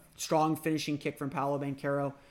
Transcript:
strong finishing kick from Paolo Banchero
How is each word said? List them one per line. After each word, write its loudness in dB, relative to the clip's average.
strong 2
finishing 0
kick -4
from -4
Paolo 0
Banchero -2